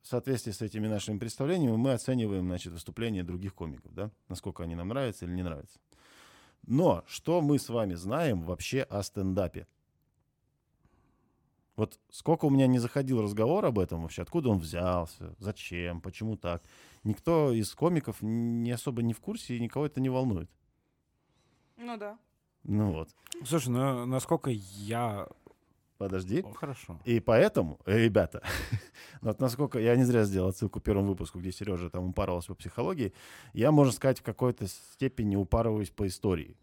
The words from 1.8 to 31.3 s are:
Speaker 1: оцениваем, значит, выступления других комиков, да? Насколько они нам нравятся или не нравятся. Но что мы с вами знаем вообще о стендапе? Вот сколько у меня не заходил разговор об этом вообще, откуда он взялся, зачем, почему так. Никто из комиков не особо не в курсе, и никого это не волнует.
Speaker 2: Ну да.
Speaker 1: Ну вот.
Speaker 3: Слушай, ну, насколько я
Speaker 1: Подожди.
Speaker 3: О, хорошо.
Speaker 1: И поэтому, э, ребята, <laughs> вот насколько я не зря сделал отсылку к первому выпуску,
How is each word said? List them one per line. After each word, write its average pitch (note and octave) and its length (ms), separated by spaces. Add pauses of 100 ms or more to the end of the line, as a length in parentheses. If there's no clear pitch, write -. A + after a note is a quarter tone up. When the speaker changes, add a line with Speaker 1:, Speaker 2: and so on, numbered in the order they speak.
Speaker 1:
оцениваем, A2 520
значит, F2+ 280
выступления G2+ 500
других F2+ 300
комиков, D#2 400
да? G2+ 180 (180)
Насколько F2 340
они E2+ 120
нам F2 140
нравятся A#2+ 360
или F2 80
не F2+ 100
нравятся. D#2+ 360 (840)
Но B2 440
что E3+ 340
мы C#3+ 180
с - 100
вами A2 240
знаем G2+ 500
вообще F2+ 400
о G2+ 200
стендапе? F#2 640 (2000)
Вот - 240 (120)
сколько D#3+ 340
у D3 40
меня C3+ 180
не B2+ 120
заходил B2+ 420
разговор A2 440
об A#2+ 140
этом E2+ 220
вообще, E2 200
откуда C3+ 280
он G2+ 100
взялся, F2 800
зачем, F2 600
почему G#2+ 340
так. F2 280 (400)
Никто C#3+ 480
из A2+ 220
комиков D#3 480
не A#2 500
особо A#2 300
не A#2 120
в - 60
курсе, G3+ 360
и A#2 40
никого B2 260
это C#3 160
не C3 80
волнует. B2+ 400 (1300)
Speaker 2:
Ну A#3 200
да. G#3 220 (440)
Speaker 1:
Ну G#2 280
вот. D#2 180 (360)
Speaker 3:
Слушай, B2+ 240
ну, B2 360
насколько C3 460
я G#2 760 (720)
Speaker 1:
Подожди. F#2+ 400
Speaker 3:
О, G#2 120
хорошо. A#2+ 520
Speaker 1:
И A#2 140
поэтому, A#2 680
э, G#2 140
ребята, G#2 420
<laughs> - 800
вот A2 180
насколько C3 380
я A#2 180
не B2+ 80
зря A#2+ 200
сделал F#2+ 260
отсылку G#2 300
к - 40
первому G2 260
выпуску, F2+ 280